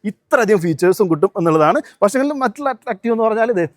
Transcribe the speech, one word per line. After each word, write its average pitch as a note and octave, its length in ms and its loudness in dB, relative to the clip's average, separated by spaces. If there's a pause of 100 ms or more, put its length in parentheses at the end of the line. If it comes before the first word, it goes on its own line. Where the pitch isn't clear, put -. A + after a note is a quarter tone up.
(100)
ഇത്രയധികം G#3+ 540 0
ഫീച്ചേഴ്സും F3 480 0
കിട്ടും D#3+ 180 0 (100)
എന്നുള്ളതാണ്. D#3+ 380 2 (240)
പക്ഷേ B3+ 220 0 (200)
മറ്റുള്ള C4+ 300 -4
അട്രാക്റ്റീവ് A#3 400 -6
എന്ന് A3+ 120 -2
പറഞ്ഞാൽ A3+ 280 0
ഇത് F3 100 0 (120)